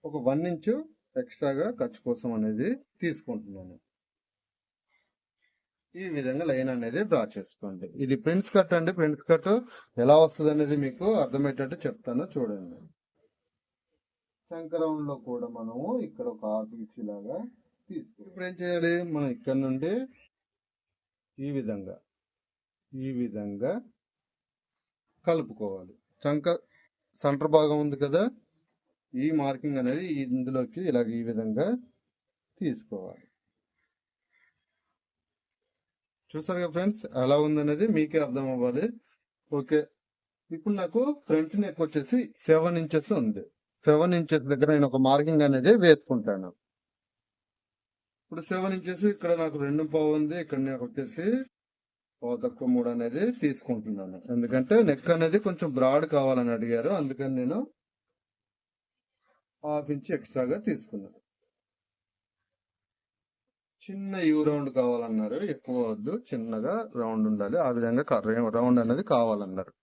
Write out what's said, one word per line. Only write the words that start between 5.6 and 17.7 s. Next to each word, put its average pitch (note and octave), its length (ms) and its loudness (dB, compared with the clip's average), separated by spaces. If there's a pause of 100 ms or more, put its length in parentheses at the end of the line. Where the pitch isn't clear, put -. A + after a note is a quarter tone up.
ఈ F3+ 100 -10 (120)
విధంగా C3+ 340 -2
లైన్ C3 240 0
అనేది A#2+ 260 -4 (100)
డ్రా C#3 120 2 (120)
చేసుకోండి. F#2+ 520 -12 (180)
ఇది C3+ 200 0
ప్రిన్స్ F3 320 0
కట్ F3+ 220 6
అండి. E3 200 0
ప్రిన్స్ D3+ 320 0
కట్ E3 200 4 (540)
ఎలా C#3+ 200 10
వస్తుంది D#3 300 0
అనేది D3 300 2
మీకు C3+ 220 -4 (180)
అర్థమయ్యేటట్టు C3+ 640 -2
చెప్తాను, B2 380 -4 (100)
చూడండి. G2+ 440 -6 (1700)
చంక E3 320 -12
రౌండ్ D3+ 280 0
లో C#3 60 -4 (120)
కూడా A#2+ 180 -4 (120)
మనము A#2+ 300 -6 (200)
ఇక్కడ B2 260 -8
ఒక A2 100 -14 (100)
హాఫ్ A2 240 -4
ఇంచ్ A2 220 -14 (100)
లాగా G#2 280 -10 (500)